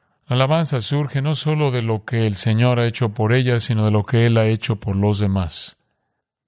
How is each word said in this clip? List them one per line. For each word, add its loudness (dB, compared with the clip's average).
la -2
alabanza 0
surge -2
no -2
solo 0
de -2
lo -2
que 0
el -2
Señor 2
ha 2
hecho -2
por 0
ella, 2
sino 0
de 2
lo 2
que 2
Él 4
ha 4
hecho 0
por -4
los 2
demás. -4